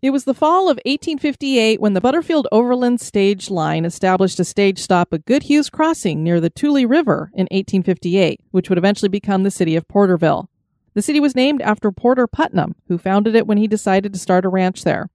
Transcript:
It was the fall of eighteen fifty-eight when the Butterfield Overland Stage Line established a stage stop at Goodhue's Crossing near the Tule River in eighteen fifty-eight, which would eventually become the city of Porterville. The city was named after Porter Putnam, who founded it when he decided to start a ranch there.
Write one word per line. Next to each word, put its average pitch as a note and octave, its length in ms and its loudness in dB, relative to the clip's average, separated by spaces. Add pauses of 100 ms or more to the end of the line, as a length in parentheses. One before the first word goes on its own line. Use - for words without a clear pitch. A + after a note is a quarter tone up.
It C4 80 0
was C4+ 160 -2
the C4+ 80 0
fall F4 340 2
of C#4 180 0
eighteen D4 320 -4
fifty-eight C4 600 0
when G#3 140 0
the F#3 80 0
Butterfield D4+ 500 0
Overland B3 480 2
Stage G3 500 -2
Line D#3+ 360 -2
established F#3 520 0
a F3+ 60 0
stage G3 360 0
stop F3 340 0
at D#3 120 -4
Goodhue's C#4+ 440 0
Crossing B3+ 520 -2
near E3+ 200 0
the E3 80 0
Tule C#4 360 0
River A#3+ 480 0
in F#3 180 -2
eighteen G3 320 -2
fifty-eight, F3 580 0 (100)
which F#3 160 -2
would F#3 100 0
eventually G3+ 300 0
become G3 360 -2
the G3 60 0
city E3 280 -2
of E3 100 -6
Porterville. F#3 640 0 (440)
The G#3 80 -4
city D4 200 0
was C#4 160 0
named C4+ 240 0
after G#3+ 280 -2
Porter A#3+ 380 0
Putnam, - 480 -2 (140)
who F3 80 -2
founded G#3 360 0
it A3+ 140 2
when G#3+ 100 0
he G#3 80 2
decided G3+ 460 0
to G3 80 -8
start F#3 240 0
a F#3+ 60 0
ranch F#3 340 -2
there. - 320 -2